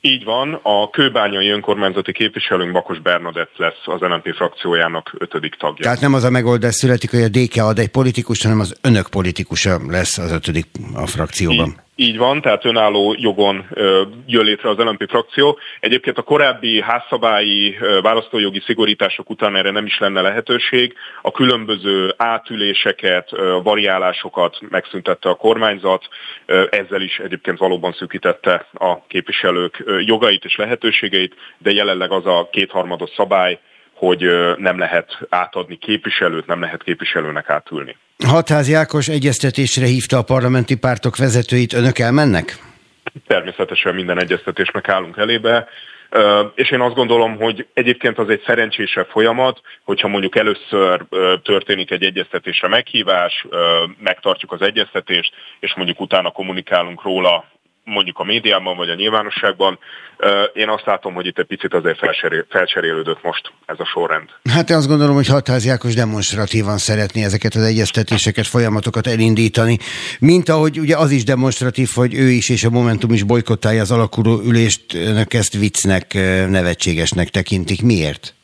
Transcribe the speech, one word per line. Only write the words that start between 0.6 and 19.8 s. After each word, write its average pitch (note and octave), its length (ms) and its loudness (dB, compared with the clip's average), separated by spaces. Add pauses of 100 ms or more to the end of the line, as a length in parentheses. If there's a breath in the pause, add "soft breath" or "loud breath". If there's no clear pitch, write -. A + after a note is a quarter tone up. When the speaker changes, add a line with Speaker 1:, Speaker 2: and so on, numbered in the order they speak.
Speaker 1:
a G#2 280 0
kőbányai G#2 600 0
önkormányzati G2+ 640 -2
képviselőnk, F#2 600 -2
Bakos F2+ 280 -4
Bernadett E2+ 580 -2
lesz E2+ 280 -4
az F2 140 -4
L F2+ 140 0
M E2+ 80 -4
P E2 140 -6
frakciójának E2 840 -2
ötödik D#2 380 -6
tagja. - 280 -6
Speaker 2:
Tehát A#2+ 180 0
nem C#3 120 4
az C3 100 2
a B2+ 60 4
megoldás A#2+ 440 2
születik, B2 360 2
hogy A#2+ 120 2
a A2+ 60 4
D A#2 200 2
K A2+ 100 -2
ad A2 220 2
egy A#2 100 2
politikust, B2 540 0
hanem A2 160 4
az G2 220 -2
önök A2 280 2
politikusa F2 760 -2
lesz F2 300 -2
az F2 140 -4
ötödik E2 340 -2 (300)
a D2+ 120 -4
frakcióban. - 760 -2 (140)
Speaker 1:
Így, B2 120 0
így A2 100 -2
van, C3 240 2
tehát A2+ 240 0
önálló G#2 540 2
jogon, G2 500 0
ö, F#2+ 320 2 (240)
jön A#2 200 2
létre G#2+ 240 0
az G2+ 80 0
L A2+ 120 2
M G#2 80 -4
P G2+ 120 -6
frakció. C#3+ 500 2 (200 loud breath)
Egyébként B2+ 380 0
a A#2 40 -6
korábbi B2 600 2
házszabályi, G#2+ 1000 0
ö, G2 220 2
választójogi G#2+ 640 0
szigorítások G#2+ 640 0
után G#2 260 -2
erre F#2+ 160 2
nem G#2+ 140 -2